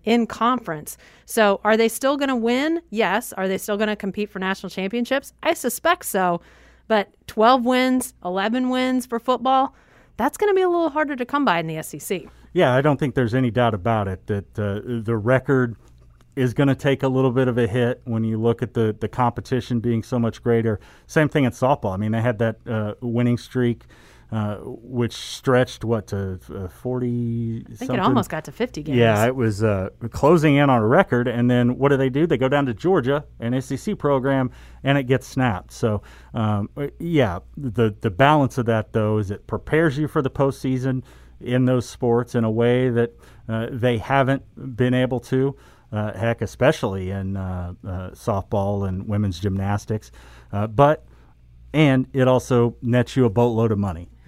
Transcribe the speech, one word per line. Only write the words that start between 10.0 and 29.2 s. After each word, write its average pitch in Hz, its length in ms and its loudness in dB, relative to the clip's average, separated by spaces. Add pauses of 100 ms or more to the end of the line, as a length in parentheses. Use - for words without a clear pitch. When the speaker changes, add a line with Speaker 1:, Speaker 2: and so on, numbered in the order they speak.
Speaker 1:
that's 262 220 -2
gonna 403 160 2
be 370 80 4
a 359 60 2
little 339 220 0
harder 294 260 -2
to 240 100 -6
come 285 180 0
by 175 140 2
in 165 80 -4
the 160 100 -6
S 156 180 -10
E 151 40 -12
C. - 300 -8 (240)
Speaker 2:
Yeah, 151 220 4
I 131 60 4
don't 143 180 2
think 135 160 -2
there's 120 200 0
any 127 160 2
doubt 117 240 2
about 104 340 -2
it 92 200 -8
that, 101 300 -6
uh, 104 240 -4
the 117 340 -4
record 127 600 2 (600)
is 131 180 0
gonna 139 200 2
take 135 280 0
a 135 60 0
little 131 220 2
bit 127 180 2
of 120 100 0
a 117 80 4
hit 120 380 0
when 113 200 -2
you 110 140 -2
look 117 240 0
at 107 100 -6
the, 110 260 0
the 110 100 -4
competition 120 680 -2
being 113 240 0
so 127 160 -4
much 113 240 -2
greater. 113 380 2 (260)
Same 151 220 2
thing 147 160 2
in 120 80 0
softball. 127 400 0
I 95 60 -4
mean, 107 140 -2
they 113 100 0
had 120 160 0
that, 113 180 0 (100)
uh, 107 360 -4
winning 120 340 0
streak 120 480 -2 (480)
uh, 104 240 -4
which 117 580 -6
stretched, - 720 0
what, 110 240 -2
to, 95 320 -6 (120)
uh, 95 140 -8
forty 120 920 -4
Speaker 1:
I - 100 -14
think - 20 -20
it 107 80 -18
Speaker 2:
something? 185 220 -4
Speaker 1:
almost 208 280 0
got 156 180 -8
to 147 60 -14
fifty 220 300 -6
games. 143 160 0
Speaker 2:
Yeah, 113 260 4